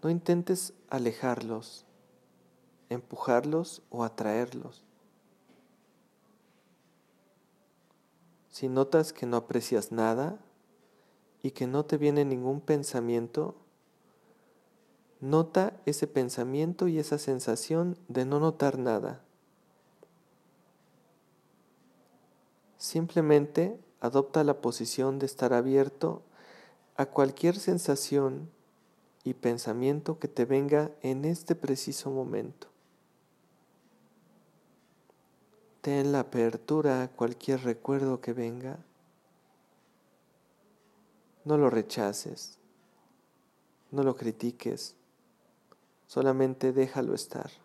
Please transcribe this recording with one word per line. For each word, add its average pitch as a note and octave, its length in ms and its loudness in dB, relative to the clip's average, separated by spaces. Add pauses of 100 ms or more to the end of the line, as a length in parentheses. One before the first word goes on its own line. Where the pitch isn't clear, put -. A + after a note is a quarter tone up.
no D#3+ 80 -2
intentes F3 640 0 (160)
alejarlos, A#2 960 -4 (1000)
empujarlos C3+ 1000 -2
o A#2 160 -4
atraerlos. A#2+ 800 -4 (3750)
Si - 200 -6
notas C#3 420 4
que - 140 -8
no A#2+ 100 0
aprecias A#2 560 0
nada A#2 480 0 (1040)
y C3+ 80 -4
que B2+ 160 -4
no C#3+ 180 0
te D3+ 120 0
viene D3 260 4
ningún C3+ 380 -2
pensamiento, B2 920 -2 (1600)
nota D#3+ 680 2
ese D3 220 0
pensamiento C#3 800 0
y E3 100 2
esa D3 200 -2
sensación D3 800 -2 (100)
de B2+ 160 -2
no C#3 160 0
notar D3 400 2
nada. A2+ 420 -2 (3500)
Simplemente D#3+ 1000 2 (220)
adopta C#3 460 2
la C#3+ 160 2
posición B2+ 580 -2
de C#3 60 -2
estar C3 260 0
abierto C3+ 680 2 (720)
a C#3 100 0
cualquier D3 520 2
sensación C#3+ 920 -2 (720)
y C3 100 -4
pensamiento B2+ 840 -2
que D3 100 -6
te B2 180 0
venga C#3+ 460 2 (100)
en C3+ 240 -2
este E3+ 280 -2
preciso C#3 560 -4
momento. B2+ 580 -6 (3250)
Ten C#3+ 300 2
la C#3 100 2
apertura B2+ 800 0
a B2+ 60 -6
cualquier B2+ 540 -2
recuerdo C3 580 -2
que A#2+ 120 -6
venga. B2 460 -8 (2750)
No D3+ 120 6
lo C#3+ 120 8
rechaces, - 880 -2 (1300)
no C#3 120 0
lo C3 120 2
critiques, - 800 -6 (1120)
solamente C3 640 2
déjalo C3 400 0
estar. - 380 -8 (140)